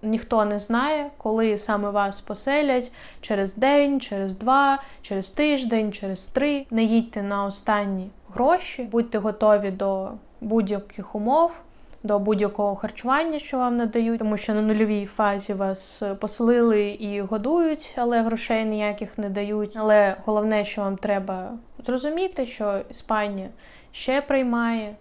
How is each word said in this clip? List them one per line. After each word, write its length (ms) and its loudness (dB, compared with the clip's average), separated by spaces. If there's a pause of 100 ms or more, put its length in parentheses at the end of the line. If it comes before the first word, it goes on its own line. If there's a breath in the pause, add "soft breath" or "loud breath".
Ніхто 420 0
не 140 0
знає, 580 0
коли 420 0
саме 320 -2
вас 300 0
поселять, 720 0 (280 loud breath)
через 340 -2
день, 460 4
через 380 -4
два, 440 4 (200 loud breath)
через 280 -6
тиждень, 640 2
через 320 -8
три. 460 0
Не 140 2
їдьте 380 2
на 220 -2
останні 640 -2 (240)
гроші, 480 0
будьте 360 0
готові 520 4
до 400 -2 (300)
будь-яких 760 -2
умов, 380 2 (500 soft breath)
до 160 2
будь-якого 580 0
харчування, 640 -2
що 200 -6
вам 180 2
надають, 420 0
тому 180 0
що 180 -2
на 80 2
нульовій 440 2
фазі 480 -2
вас 480 -4 (180)
поселили 680 2
і 300 -6
годують, 760 0
але 260 2
грошей 420 0
ніяких 540 -4
не 120 -4
дають. 460 -4
Але 480 6
головне, 400 2
що 160 -6
вам 160 -2
треба 540 -2 (360)
зрозуміти, 600 -2
що 340 -4 (100)
Іспанія 580 -4 (440 loud breath)
ще 280 -2
приймає 800 0